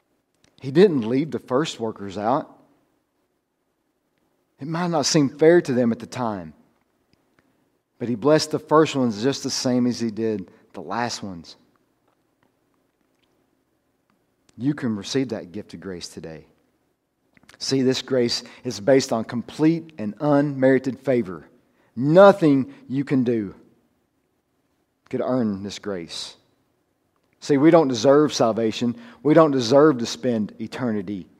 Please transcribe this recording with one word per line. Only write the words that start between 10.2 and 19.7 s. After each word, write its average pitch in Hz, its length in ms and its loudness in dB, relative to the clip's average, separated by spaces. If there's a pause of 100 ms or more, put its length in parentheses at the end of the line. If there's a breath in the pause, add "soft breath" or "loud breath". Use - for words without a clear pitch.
the 90 100 -14
last 113 420 -8
ones. 87 320 -16 (3000)
You 127 160 -4
can 127 220 -4
receive 123 360 -6
that 92 200 -10
gift 98 240 -16
of 85 60 -14
grace 90 280 -14
today. 80 380 -18 (1120)
See, 135 240 -2
this 127 200 0
grace 123 420 -2 (180 loud breath)
is 113 160 -10
based 135 340 0
on 113 120 -4
complete 156 760 -4